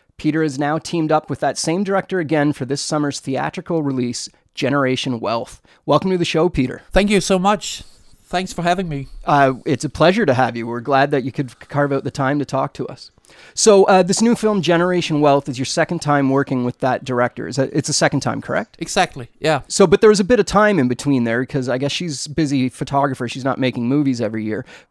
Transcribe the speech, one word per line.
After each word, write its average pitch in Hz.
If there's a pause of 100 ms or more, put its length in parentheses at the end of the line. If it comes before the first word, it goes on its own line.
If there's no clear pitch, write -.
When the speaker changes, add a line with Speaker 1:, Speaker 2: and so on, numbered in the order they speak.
(180)
Speaker 1:
Peter 156
is 143
now 147
teamed 160
up 151
with 135
that 139
same 180
director 190
again 151
for 139
this 135
summer's 147
theatrical 147
release, 127 (240)
Generation 131
Wealth. 113 (240)
Welcome 147
to 185
the 170
show, 160
Peter. 131
Speaker 2:
Thank 202
you 208
so 190
much. 196 (400)
Thanks 185
for 175
having 175
me. 139 (180)
Speaker 1:
Uh, 139 (100)
it's 139
a 151
pleasure 185
to 135
have 120
you. 117
We're 120
glad 139
that 139
you 135
could 135
c-, -
carve 143
out 139
the 135
time 143
to 135
talk 135
to 135
us. - (420)
So, 202
uh, 190
this 180
new 233
film, 208
Generation 170
Wealth, 143
is 135
your 135
second 165
time 143
working 135
with 120
that 127
director. 123
Is 110
that, 131
it's 156
the 151
second 151
time, 113
correct? 165
Speaker 2:
Exactly, 165
yeah. 151
Speaker 1:
So, -
but 175
there 220
was 208
a 214
bit 202
of 196
time 202
in 127
between 123
there, 117
'cause 131
I 127
guess 139
she's 160
busy 139
photographer. 139
She's 123
not 131
making 123
movies 135
every 110
year. 107 (240)